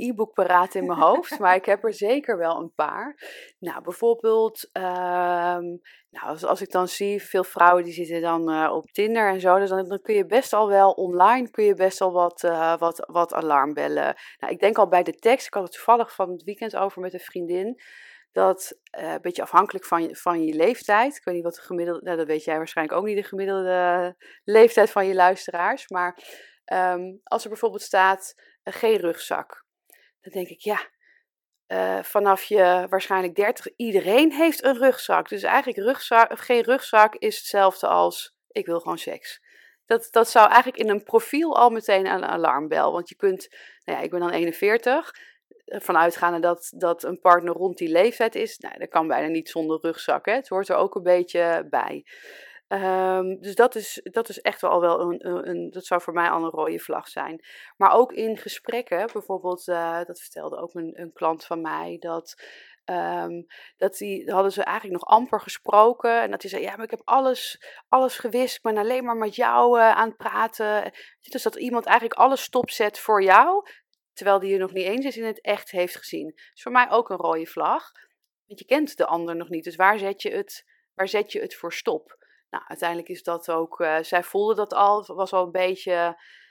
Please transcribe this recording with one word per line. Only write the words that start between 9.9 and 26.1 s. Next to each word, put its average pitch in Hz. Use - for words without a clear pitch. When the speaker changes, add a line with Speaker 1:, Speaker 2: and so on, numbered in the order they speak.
Speaker 1:
kun 220
je 196
best 214
al 214
wel 196
online, 190
kun -
je 202
best 190
al 185
wat, 175
eh, 165
wat, 170
wat 165
alarmbellen. 147
Nou, -
ik 175
denk 208
al 202
bij 175
de 170
tekst, 247
ik -
had 202
het 175
toevallig 233
van 185
het 170
weekend 202
over 190
met 180
een 180
vriendin, 180
dat, 190
eh, 160
een 160
beetje 175
afhankelijk 190
van 165
je, 165
van 170
je 156
leeftijd. 208
Ik -
weet 180
niet 170
wat 170
de -
gemiddelde, 175
nou, 175
dat 160
weet 156
jij 160
waarschijnlijk 160
ook 190
niet, 214
de 202
gemiddelde 185
leeftijd 220
van 196
je 190
luisteraars. 185
Maar, 180